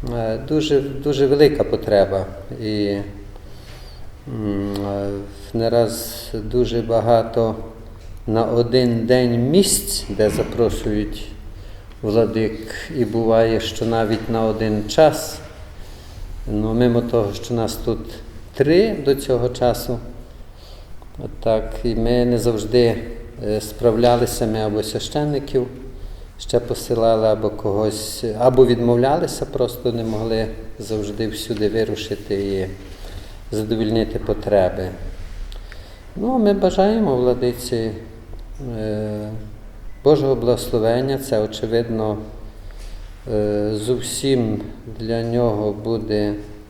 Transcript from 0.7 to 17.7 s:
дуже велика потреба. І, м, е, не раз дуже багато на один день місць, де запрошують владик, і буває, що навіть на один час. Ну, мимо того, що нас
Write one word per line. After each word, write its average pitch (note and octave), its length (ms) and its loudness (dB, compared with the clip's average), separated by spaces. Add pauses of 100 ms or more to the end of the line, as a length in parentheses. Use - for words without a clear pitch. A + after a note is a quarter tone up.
дуже C#3 460 0
велика C#3+ 360 6
потреба. G2 640 2 (380)
І, G#2 340 0 (1300)
м, G2+ 460 -2 (120)
е, G2+ 240 -2 (440)
не A2+ 160 2
раз - 540 0 (100)
дуже A#2 480 0
багато A2+ 760 2 (720)
на A2+ 160 2
один A#2+ 640 2
день B2 440 4
місць, - 600 2
де G#2+ 200 4
запрошують G#2+ 960 0 (760)
владик, G#2+ 580 2 (380)
і A#2+ 80 2
буває, A2+ 540 4
що - 260 -4
навіть A2+ 440 0
на A2+ 160 0
один G#2+ 440 0
час. - 500 4 (1120)
Ну, G#2+ 220 0
мимо A#2+ 280 4
того, A#2 320 0
що G2+ 200 -6
нас A2 220 0